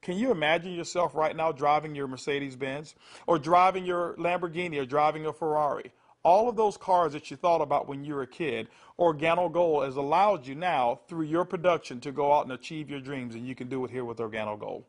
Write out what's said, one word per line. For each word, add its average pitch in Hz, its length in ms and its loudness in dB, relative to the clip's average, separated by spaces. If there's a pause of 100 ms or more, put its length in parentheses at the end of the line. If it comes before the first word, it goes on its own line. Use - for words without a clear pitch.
Can 185 160 -6
you 254 120 0
imagine 170 440 2
yourself 170 400 -2
right 156 200 0
now 160 160 0
driving 151 440 0
your 139 140 -6
Mercedes-Benz 135 840 -6 (320)
or 165 120 4
driving 180 480 4
your 175 300 -2
Lamborghini 170 640 -2
or 135 60 -2
driving 151 400 2
a 156 80 -4
Ferrari? 151 600 -2 (300)
All 202 260 6
of 226 80 -4
those 208 220 2
cars 175 340 2
that 147 180 -10
you 139 60 -10
thought 170 240 2
about 143 260 0
when 139 160 -8
you 147 120 -8
were 139 80 -4
a 127 40 -6
kid, 117 420 -4 (300)
Organogold 165 840 2
has 131 120 -4
allowed 156 500 2
you 135 80 -10
now, 139 520 0
through 165 200 -4
your 165 180 2
production, 165 560 0
to 139 120 -10
go 143 200 2
out 147 120 4
and 127 80 -8
achieve 151 360 -10
your 143 120 -8
dreams, 131 340 -8
and 117 120 -10
you 127 80 -8
can 127 140 -12
do 127 160 -4
it 113 60 -8
here 123 160 -6
with 113 120 -8
Organogold. 107 720 -6